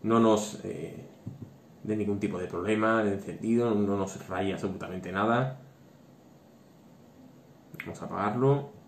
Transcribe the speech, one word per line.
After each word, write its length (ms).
no 180
nos, 460
eh, 420
dé 120
ningún 240
tipo 200
de 80
problema 560
de 100
encendido, 600
no 220
nos 320
raye 240
absolutamente 600
nada. 500
Vamos 220
a 40
apagarlo, 680